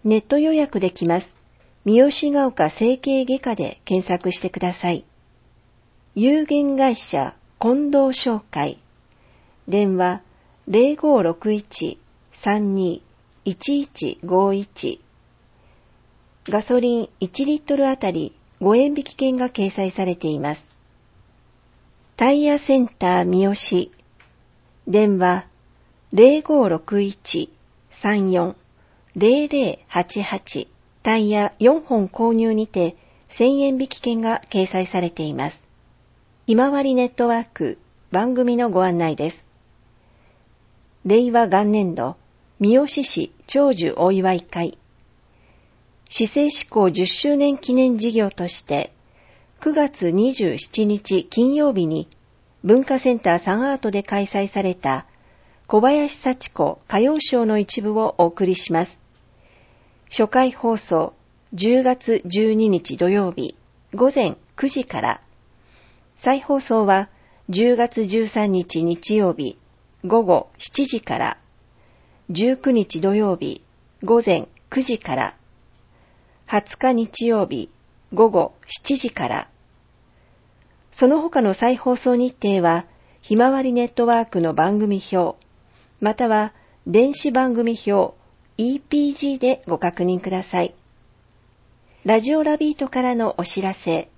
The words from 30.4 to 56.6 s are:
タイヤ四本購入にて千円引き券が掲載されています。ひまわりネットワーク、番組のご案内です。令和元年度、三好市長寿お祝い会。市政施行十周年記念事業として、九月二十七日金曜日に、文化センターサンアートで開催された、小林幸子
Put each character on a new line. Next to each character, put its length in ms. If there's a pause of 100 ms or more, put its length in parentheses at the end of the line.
タ 140
イ 120
ヤ 300
四 220
本 260
購 240
入 220
に 140
て 280 (320)
千 320
円 140
引 140
き 120
券 220
が 280
掲 160
載 200
さ 160
れ 80
て 140
い 100
ま 160
す。 180 (800)
ひ 80
ま 160
わ 120
り 120
ネ 100
ッ 40
ト 180
ワ 120
ー 40
ク、 360 (320)
番 220
組 220
の 140
ご 160
案 120
内 200
で 140
す。 180 (1600)
令 260
和 160
元 220
年 260
度、 200 (440)
三 160
好 120
市 460 (120)
長 280
寿 240
お 160
祝 200
い 80
会。 360 (1300)
市 180
政 300
施 140
行 220
十 160
周 280
年 220
記 160
念 240
事 160
業 160
と 180
し 140
て、 320 (680)
九 140
月 380
二 200
十 260
七 280
日 400
金 300
曜 180
日 140
に、 200 (560)
文 220
化 140
セ 140
ン 60
タ 160
ー 40
サ 180
ン 80
ア 100
ー 40
ト 120
で 100
開 260
催 200
さ 140
れ 140
た、 320 (600)
小 140
林 340
幸 360
子 360